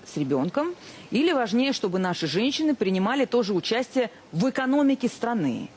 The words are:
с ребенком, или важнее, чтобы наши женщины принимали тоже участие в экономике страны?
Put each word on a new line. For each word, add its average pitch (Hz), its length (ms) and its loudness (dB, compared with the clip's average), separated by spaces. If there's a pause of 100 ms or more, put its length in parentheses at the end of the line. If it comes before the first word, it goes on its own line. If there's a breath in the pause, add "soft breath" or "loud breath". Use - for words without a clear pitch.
с - 120 -16
ребенком, 156 580 0 (360 loud breath)
или 320 220 2
важнее, 254 400 0
чтобы 190 260 -2
наши 180 280 0
женщины 269 480 0
принимали 202 500 2
тоже 214 300 2
участие 233 560 -2 (220 loud breath)
в 190 160 2
экономике 269 600 2
страны? 147 680 -2